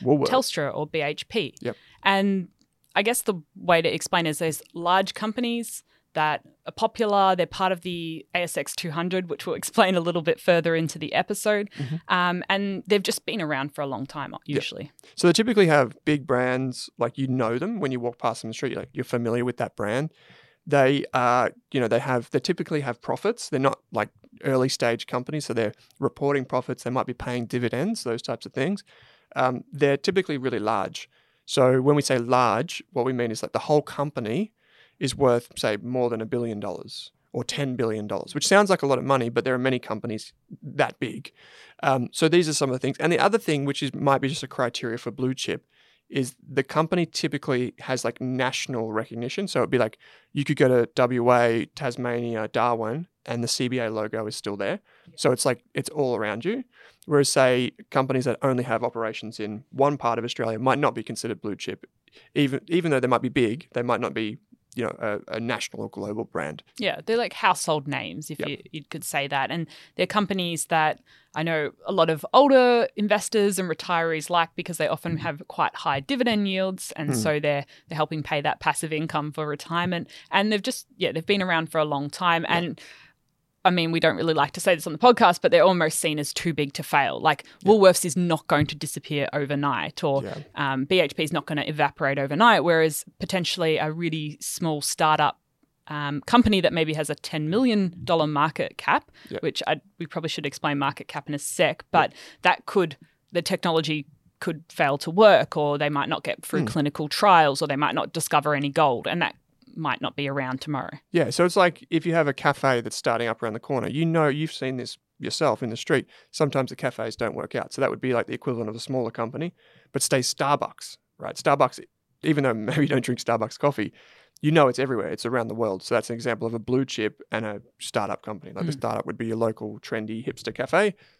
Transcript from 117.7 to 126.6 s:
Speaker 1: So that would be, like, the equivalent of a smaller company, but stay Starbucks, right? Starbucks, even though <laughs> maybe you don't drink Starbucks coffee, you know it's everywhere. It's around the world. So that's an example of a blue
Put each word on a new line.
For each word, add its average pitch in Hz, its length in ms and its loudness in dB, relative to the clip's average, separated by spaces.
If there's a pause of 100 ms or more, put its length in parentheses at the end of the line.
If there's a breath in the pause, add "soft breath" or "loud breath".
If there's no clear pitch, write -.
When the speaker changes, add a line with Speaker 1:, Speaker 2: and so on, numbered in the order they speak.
Speaker 1:
So - 100 -10
that 135 80 2
would - 120 -4
be, 127 120 0
like, 117 140 0
the 120 60 -6
equivalent 117 360 -4
of 110 60 -10
a 113 40 -12
smaller 123 320 -4
company, 123 420 -6 (380 soft breath)
but 147 100 -4
stay - 180 2
Starbucks, - 800 -2 (200)
right? - 180 -10
Starbucks, 139 440 2 (440)
even 151 200 2
though 127 100 2
<laughs> - 0 -
maybe 113 280 0
you 143 60 4
don't 135 180 0
drink 123 160 -2
Starbucks 113 360 -2
coffee, 139 360 -2 (480 soft breath)
you 151 100 2
know 156 180 8
it's 123 100 -2
everywhere. 120 300 -2
It's - 160 -8
around 117 240 -2
the 104 60 -8
world. 107 280 -2
So - 120 -2
that's 110 140 0
an 117 60 -4
example 117 320 -4
of 113 60 -4
a 117 60 -6
blue 127 240 0